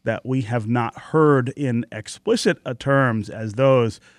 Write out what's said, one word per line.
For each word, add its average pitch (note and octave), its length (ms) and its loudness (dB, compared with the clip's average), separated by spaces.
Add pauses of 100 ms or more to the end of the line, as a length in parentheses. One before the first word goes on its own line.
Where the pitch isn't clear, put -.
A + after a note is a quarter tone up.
that A2+ 220 -4
we C3 180 -2
have A2 240 -4
not A#2 300 -2
heard C#3+ 520 2
in B2+ 420 -4
explicit, - 720 -2
uh, C3+ 80 -6
terms A#2+ 560 0
as A2 240 -10
those, B2+ 460 2 (200)